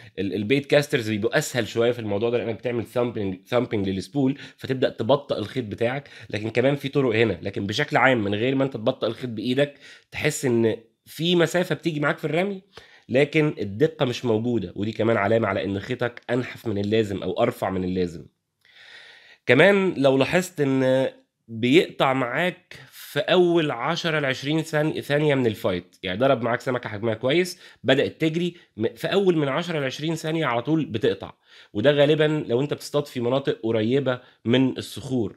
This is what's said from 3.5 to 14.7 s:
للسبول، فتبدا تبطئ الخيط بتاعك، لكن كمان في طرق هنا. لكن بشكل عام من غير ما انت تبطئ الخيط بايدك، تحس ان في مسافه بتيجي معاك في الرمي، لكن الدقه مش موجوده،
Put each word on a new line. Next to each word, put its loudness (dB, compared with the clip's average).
للسبول، -2
فتبدا -2
تبطئ 0
الخيط -6
بتاعك، -4
لكن -4
كمان 2
في -8
طرق 0
هنا. 2
لكن -6
بشكل -2
عام 4
من 0
غير 0
ما 2
انت -4
تبطئ -2
الخيط -6
بايدك، -2
تحس -4
ان 4
في 0
مسافه 2
بتيجي -4
معاك -2
في -10
الرمي، -2
لكن 2
الدقه 0
مش -4
موجوده، 0